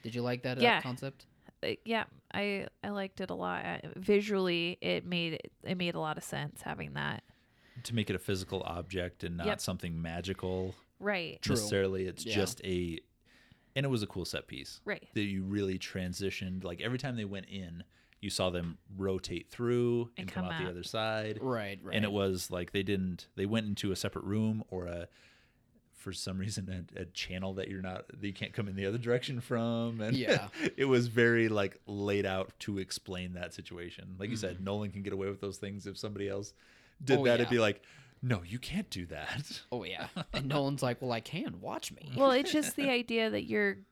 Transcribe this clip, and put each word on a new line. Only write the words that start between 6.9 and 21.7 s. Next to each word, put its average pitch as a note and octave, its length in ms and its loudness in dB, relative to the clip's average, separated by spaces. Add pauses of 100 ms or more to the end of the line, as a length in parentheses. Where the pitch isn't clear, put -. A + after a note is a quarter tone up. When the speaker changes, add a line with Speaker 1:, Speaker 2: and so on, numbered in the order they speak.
Speaker 2:
that. C#3+ 300 -4 (600)
Speaker 3:
To A#2 100 -4
make A2 160 2
it G2 60 2
a F2 40 -2
physical F#2+ 440 -2
object F2 640 -4
and E2+ 120 -4
not E2+ 100 -2
Speaker 2:
Yep. - 140 0
Speaker 3:
something E2+ 400 -2
magical. F#2 720 -2 (240)
Speaker 2:
Right. F#3 440 -4
Speaker 1:
True. - 140 2
Speaker 3:
Necessarily, G2 520 2
it's - 180 -8
Speaker 1:
Yeah. A2 100 0
Speaker 3:
just G2 280 2
a, F2+ 360 0 (760)
and C#3 100 2
it C#3 40 0
was A#2+ 120 2
a G2+ 60 -2
cool F2+ 160 -4
set - 240 -4
piece. - 380 -12
Speaker 2:
Right. G#3 280 -6
Speaker 3:
That G#2+ 100 2
you G2 200 0
really F#2+ 340 0
transitioned. F#2 840 -4
Like, F2 160 -6
every B2 180 0
time B2 200 -4
they G#2+ 80 -4
went G2 240 -8
in, F2 340 -8 (380)
you G2+ 80 -4
saw F#2 200 4
them F2 280 0 (200)
rotate F#2+ 540 -2
through A#2+ 520 4 (140)
and - 20 -8
Speaker 2:
And F#2 120 -8
Speaker 3:
come F3+ 140 -2
Speaker 2:
come - 80 -2
Speaker 3:
out E3 60 -2
the - 60 -2
Speaker 2:
out. F2 60 -4
Speaker 3:
other F2 120 -8
side. A2 580 -2
Speaker 1:
Right, A2 420 0